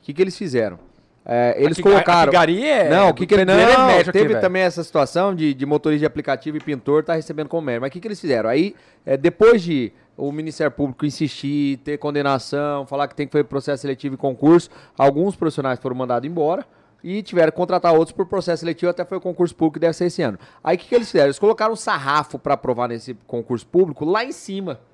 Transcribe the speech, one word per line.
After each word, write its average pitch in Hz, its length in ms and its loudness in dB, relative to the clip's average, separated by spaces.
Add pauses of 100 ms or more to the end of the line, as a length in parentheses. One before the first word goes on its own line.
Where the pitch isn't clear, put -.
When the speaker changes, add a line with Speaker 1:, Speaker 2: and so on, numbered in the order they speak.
Speaker 1:
que - 100 -14
que 143 80 -8
eles 190 160 0
fizeram? 117 420 -4 (460)
É, 120 320 0
eles 151 220 0
Speaker 2:
Aqui, 180 40 -8
Speaker 1:
colocaram 175 460 4
Speaker 2:
a 139 40 2
Gari 175 340 2
é 226 240 2
Speaker 1:
Não, 185 180 4
o 151 60 2
que - 120 -4
que 165 80 2
ele, 190 120 4
Speaker 2:
pedreiro 190 260 4
é - 40 6
Speaker 1:
não, 262 100 6
Speaker 2:
médico 180 240 4
aqui, 180 80 2
Speaker 1:
teve 220 160 4
Speaker 2:
velho. - 80 0
Speaker 1:
também 185 200 0
essa 175 220 -2
situação 170 500 0
de, 156 200 0
de 131 100 -6
motorista 147 360 0
de 147 60 2
aplicativo 151 520 -4
e - 20 -6
pintor 147 440 -2
tá 170 100 -2
recebendo 151 340 -8
como 165 140 -4
médico. 123 200 -4
Mas 135 60 -6
o 139 40 -8
que 175 80 -14
que 214 80 -12
eles 208 120 -10
fizeram? 117 300 -2
Aí, 165 240 0 (320)
é, 135 100 0
depois 185 460 6
de 139 300 -4 (220)
o 143 160 -6
Ministério 151 420 -4
Público 143 340 -4
insistir, 143 720 -4
ter 147 200 -8
condenação, 143 880 -2
falar 139 220 -4
que - 60 -18
tem 147 120 -6
que - 60 -14
fazer 147 120 2
processo 139 360 -6
seletivo 135 360 -6
e - 20 -18
concurso, 143 500 2 (300)
alguns 143 380 2
profissionais 135 440 -4
foram 127 160 -6
mandados 123 320 -4
embora 165 380 -2 (360)
e 190 200 -8
tiveram 170 280 2
que - 60 -14
contratar 180 380 2
outros 160 200 2
por 190 120 -4
processo 175 340 -4
seletivo, 170 300 -4
até 175 160 -6
foi 190 100 -10
o 180 60 -6
concurso 175 340 -2
público 160 180 0
que 160 60 -10
deve 165 140 0
ser 175 100 -4
esse 175 160 -4
ano. 113 180 -4 (240)
Aí 175 140 0
o - 20 -12
que - 80 -18
que - 80 -4
eles 240 160 2
fizeram? 147 180 4
Eles 139 100 -2
colocaram 214 340 2
um 214 40 -6
sarrafo 147 600 -4
pra 143 160 -2
aprovar 123 360 -4
nesse 117 240 -12 (120)
concurso 120 400 -8
público 170 380 0
lá 196 180 0
em 269 100 -8
cima. 190 460 -10 (160)